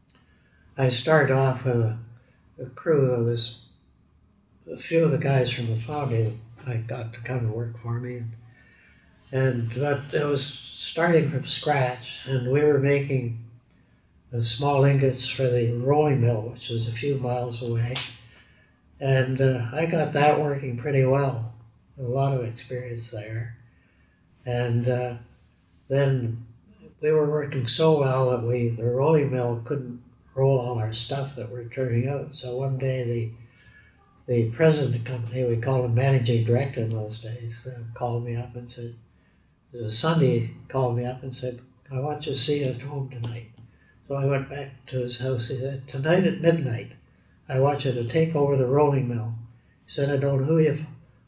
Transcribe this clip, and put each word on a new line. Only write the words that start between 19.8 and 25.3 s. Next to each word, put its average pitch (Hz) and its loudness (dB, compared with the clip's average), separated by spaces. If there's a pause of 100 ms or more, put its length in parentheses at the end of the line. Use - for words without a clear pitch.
got 165 0
that 147 4
working 139 -4
pretty 135 2
well. 127 0 (440)
A 135 -10
lot 135 0
of 123 -2
experience 120 -10
there. 113 -8 (920)
And, 120 0
uh, 123 -2 (720)